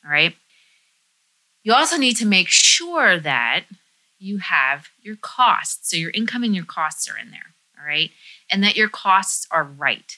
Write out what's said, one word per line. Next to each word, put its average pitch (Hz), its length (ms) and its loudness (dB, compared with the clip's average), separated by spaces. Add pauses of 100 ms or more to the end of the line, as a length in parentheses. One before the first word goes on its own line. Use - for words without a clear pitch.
all 147 60 -8
right? 156 240 0 (1300)
You 214 100 2
also 311 240 4
need 247 200 2
to 233 80 -2
make 185 220 4
sure 294 720 4
that 135 460 0 (540)
you 196 180 -8
have 147 500 -2 (140)
your 214 160 -16
costs. - 720 -2
So 170 80 -4
your 165 140 -6
income 233 320 -4
and 214 120 0
your 170 100 -6
costs - 440 -6
are 107 80 -14
in - 140 -16
there, - 220 -20 (240)
all 143 80 -20
right? 151 260 -4 (380)
And 196 140 0
that 208 140 2
your 214 100 2
costs 190 640 -2
are 160 140 0
right. 139 520 -6